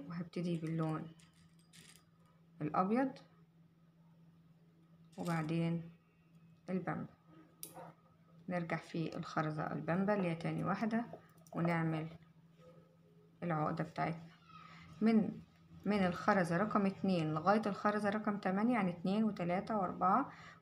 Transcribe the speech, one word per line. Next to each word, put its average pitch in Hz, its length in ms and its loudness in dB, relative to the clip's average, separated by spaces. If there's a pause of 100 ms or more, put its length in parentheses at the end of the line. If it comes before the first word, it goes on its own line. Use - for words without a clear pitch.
وهبتدي 170 480 -4
باللون 160 500 -2 (1600)
الابيض 220 500 2 (2000)
وبعدين 165 760 0 (800)
البامبا، 170 440 -4 (1300)
نرجع 170 280 -2
في - 400 -4
الخرزة 156 560 -2
البامبا 190 420 0
اللي 185 140 0
هي 165 60 0
تاني 160 300 -4
واحدة 220 400 0 (480)
ونعمل 165 560 0 (1300)
العقدة 165 420 0
بتاعتنا 160 380 -4 (800)
من، 214 400 4 (440)
من 196 220 2
الخرزة 175 500 2
رقم 208 300 2
اتنين 180 480 2
لغاية 196 320 4
الخرزة 208 440 0
رقم 214 280 -2
تمانية، 202 360 2
يعني 190 160 2
اتنين 190 340 0
وتلاتة 196 520 0
وأربعة 185 560 2 (300)